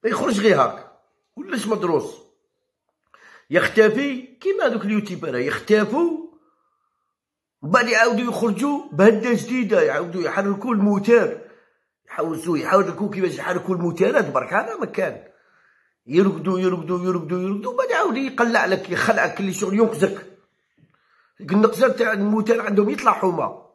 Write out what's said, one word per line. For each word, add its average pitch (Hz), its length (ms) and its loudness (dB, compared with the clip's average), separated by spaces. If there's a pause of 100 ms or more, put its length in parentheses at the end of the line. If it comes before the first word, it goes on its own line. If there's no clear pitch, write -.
يخرج 226 340 0
غير 196 220 4
هاك، - 240 -2 (500)
كلش 277 320 -8
مدروس. 170 480 -2 (1300)
يختفي 220 720 2
كيما 381 440 -2
هذوك 226 200 0
اليوتيوبر 185 520 -4
يختفوا، 214 800 0 (1400)
وبعد 214 260 2
يعاودوا 233 440 2
يخرجوا 277 600 -2
بهدة 208 420 4
جديدة، 214 480 0
يعاودوا 165 400 -2
يحركوا 196 520 -2
الموتور، 202 640 2 (680)
يحوسوا، 160 500 -4
يحركوا 190 540 0
كيفاش 175 260 -4
يحركوا 180 380 -4
الموتورات 185 560 0
برك. - 220 -4
هذا 381 240 -4
ما 285 80 -6
كان. 165 380 -6 (840)
يرقدوا، 175 520 0
يرقدوا، 180 460 -2
يرقدوا، 180 360 -4
يرقدوا، 202 320 -6
وبعد - 160 -2
يعاود 320 280 0
يقلع 240 480 0
لك، 190 240 -2
يخلعك 175 460 0
كل 190 180 -4
شغل، 190 200 -4
ينقزك. - 640 0 (1040)
النقزة 214 460 4
تاع 220 240 0
الموتور 214 500 0
عندهم 208 280 2
يطلع 254 220 4
حومة. 165 640 -2